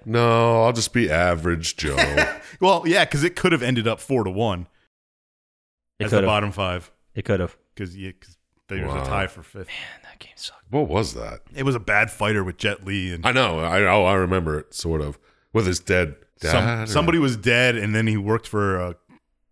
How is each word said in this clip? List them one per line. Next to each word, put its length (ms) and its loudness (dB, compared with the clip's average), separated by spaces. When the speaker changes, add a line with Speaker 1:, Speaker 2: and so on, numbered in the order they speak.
Speaker 1:
No, 580 4
I'll 100 4
just 200 -2
be 180 2
average 640 0
Joe. 220 -4
Speaker 2:
<laughs> 420 0
Well, 240 4
yeah, 200 4
'cause 180 -2
it 120 0
could 160 2
have 100 2
ended 260 0
up 120 -2
four 240 0
to 80 -2
one 360 -4
Speaker 3:
It 60 -4
Speaker 2:
as 60 -4
the 60 4
Speaker 3:
could've. 100 2
Speaker 2:
bottom 240 0
five. 380 -4
Speaker 3:
It 120 -8
could've. 320 -2
Speaker 2:
'Cause, 220 -12
yeah, 140 -12
'cause 260 -20
there 160 -6
was 100 -4
Speaker 1:
Wow. 80 -4
Speaker 2:
a 20 -4
tie 220 -2
for 160 -14
fifth. 240 -16
Speaker 3:
Man, 360 -16
that 160 -20
game 160 -20
sucked. 340 -16
Speaker 1:
What 180 0
was 280 -2
that? 260 -12
Speaker 2:
It 100 -8
was 120 0
a 60 -2
bad 300 2
fighter 320 0
with 140 -6
Jet 280 -4
Li. 280 -4
And 120 -4
Speaker 1:
I 80 2
know. 260 2
I, 220 2
oh, 240 4
I 80 4
remember 460 0
it, 140 -20
sort 280 -4
of. 180 -8
With 160 0
his 120 0
dead 360 0
Speaker 2:
some-, 100 -2
Speaker 1:
dad, 180 -2
or 80 -8
Speaker 2:
somebody 280 2
was 180 2
dead, 380 2
and 180 -2
then 140 2
he 100 0
worked 300 -2
for 320 0
a 160 -6